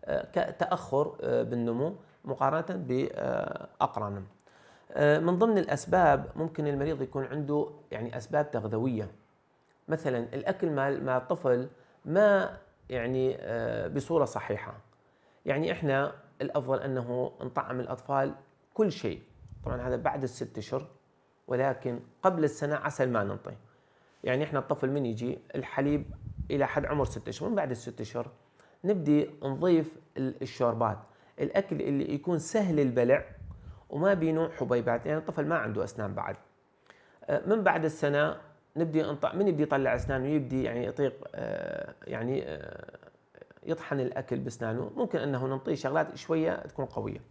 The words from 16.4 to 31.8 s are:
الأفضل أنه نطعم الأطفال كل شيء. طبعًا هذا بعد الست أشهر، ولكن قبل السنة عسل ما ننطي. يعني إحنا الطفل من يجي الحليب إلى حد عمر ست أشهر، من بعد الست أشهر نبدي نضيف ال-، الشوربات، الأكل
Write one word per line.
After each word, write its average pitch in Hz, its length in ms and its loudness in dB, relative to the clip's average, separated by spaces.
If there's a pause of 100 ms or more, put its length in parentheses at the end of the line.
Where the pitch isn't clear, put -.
الأفضل 135 380 0
أنه 123 520 -2 (100)
نطعم 127 380 -4
الأطفال 135 540 -2 (400)
كل 214 180 2
شيء. - 300 -4 (440)
طبعًا 123 160 -4
هذا 127 140 -2
بعد 139 280 -2
الست - 340 -6
أشهر، 135 300 -6 (600)
ولكن 127 520 0 (240)
قبل 180 200 4
السنة 147 320 0
عسل 139 340 0
ما 113 140 2
ننطي. 98 300 -6 (680)
يعني 131 200 2
إحنا 147 160 -2
الطفل 135 300 -2
من 139 160 0
يجي 117 340 -4 (160)
الحليب 143 500 0 (460)
إلى 139 160 2
حد 143 180 0
عمر 143 200 0
ست - 220 -6
أشهر، 180 220 -6
من 233 60 0
بعد 139 160 0
الست 113 300 -8
أشهر 120 260 -6 (560)
نبدي 151 460 4 (140)
نضيف 156 520 2 (220)
ال-، 131 240 -2
الشوربات، 117 560 0 (420)
الأكل 170 420 0